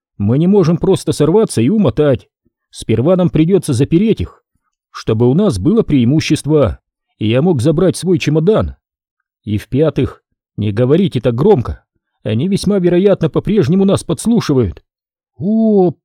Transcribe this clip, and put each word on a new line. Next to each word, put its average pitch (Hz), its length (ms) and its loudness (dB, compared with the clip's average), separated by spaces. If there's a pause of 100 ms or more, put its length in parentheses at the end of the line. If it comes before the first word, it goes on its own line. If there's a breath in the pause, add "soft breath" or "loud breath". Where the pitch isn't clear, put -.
(180)
мы 113 220 0
не 175 80 2
можем 175 300 2
просто 175 360 -2
сорваться 165 480 0
и 120 80 2
умотать. 151 580 0 (420)
Сперва 123 460 0
нам 175 140 0
придётся 160 440 0
запереть 175 480 0
их, - 220 -12 (460)
чтобы 113 400 0
у 139 60 2
нас 175 240 0
было 185 240 0
преимущество, 139 960 0 (400)
и 107 80 -2
я 123 160 0
мог 165 180 0
забрать 160 340 0
свой 170 220 -2
чемодан. 156 580 0 (680)
И 104 160 -4
в-пятых, 143 640 -2 (340)
не 107 140 -4
говорите 131 500 0
так 120 140 -2
громко, 156 500 0 (380)
они 113 240 -4
весьма 196 320 0
вероятно 175 500 2
по-прежнему 185 560 0
нас 190 180 0
подслушивают". 147 800 -2 (540)
"О, 202 560 0 (120)